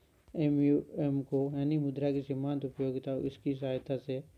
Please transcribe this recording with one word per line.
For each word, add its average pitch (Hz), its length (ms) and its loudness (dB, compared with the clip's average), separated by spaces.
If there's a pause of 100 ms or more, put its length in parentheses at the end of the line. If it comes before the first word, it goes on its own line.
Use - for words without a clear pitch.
(360)
एम 147 260 4
यू 143 200 6 (160)
एम 139 240 0
को, 139 320 0
यानी 147 240 2
मुद्रा 143 340 0
की 139 100 0
सीमांत 139 420 -2
उपयोगिता, 135 520 -4
इसकी 139 380 -4
सहायता 131 420 -4
से। 131 260 -4 (160)